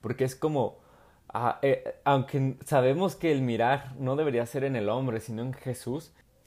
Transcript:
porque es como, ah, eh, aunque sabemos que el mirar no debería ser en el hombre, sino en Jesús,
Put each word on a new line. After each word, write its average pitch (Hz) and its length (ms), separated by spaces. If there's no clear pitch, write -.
porque 120 240
es 131 120
como, 147 420
ah, 117 300
eh, - 420
aunque 135 600
sabemos 143 520
que 165 160
el 135 100
mirar 127 560
no 135 180
debería 131 300
ser 131 180
en 135 120
el 104 120
hombre, 117 320
sino 113 220
en 131 120
Jesús, 131 580